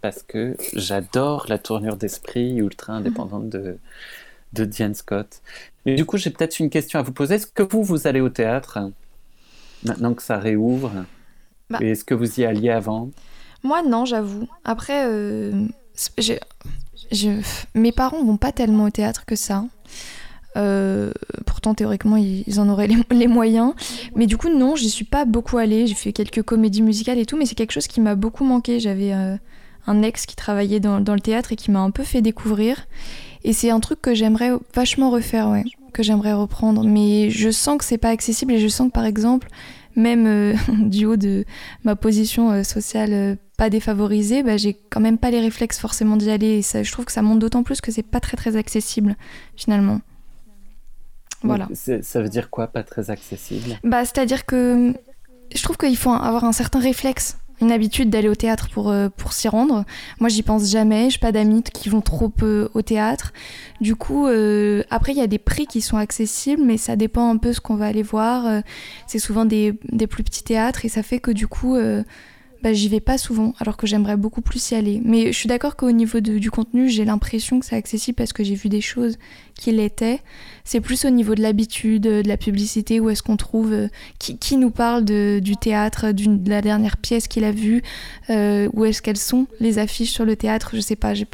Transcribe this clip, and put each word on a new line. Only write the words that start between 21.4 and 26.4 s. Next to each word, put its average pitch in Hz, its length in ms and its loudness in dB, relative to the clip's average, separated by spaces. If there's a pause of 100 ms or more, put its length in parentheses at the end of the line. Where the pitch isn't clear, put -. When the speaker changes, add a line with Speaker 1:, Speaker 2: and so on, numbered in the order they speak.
Speaker 2:
pourtant, - 300 0
théoriquement, 214 420 2
ils, 196 300 0
ils 202 120 0
en 208 100 4
auraient 208 180 2
les, 226 100 6 (140)
les 240 160 6
moyens. 233 460 4 (420)
Mais 226 100 4
du 202 120 4
coup, 330 120 0
non, 285 260 4
j'y 240 140 0
suis 208 160 -4
pas 285 200 0
beaucoup 233 320 0
allée. 226 300 4
J'ai 202 80 0
fait - 180 -4
quelques 214 280 -2